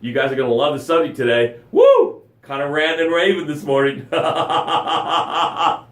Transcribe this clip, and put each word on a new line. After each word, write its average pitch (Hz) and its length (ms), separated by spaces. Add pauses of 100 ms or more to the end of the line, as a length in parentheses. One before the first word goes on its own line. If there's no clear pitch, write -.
You 117 120
guys 135 180
are 131 60
gonna 123 160
love 139 260
the - 60
subject 165 320
today. 120 440 (120)
Woo! 523 500 (200)
Kind 139 200
of 143 80
ranting 160 360
and 165 80
raving 175 320
this 147 180
morning. 139 440
<laughs> - 40
Let's 160 1800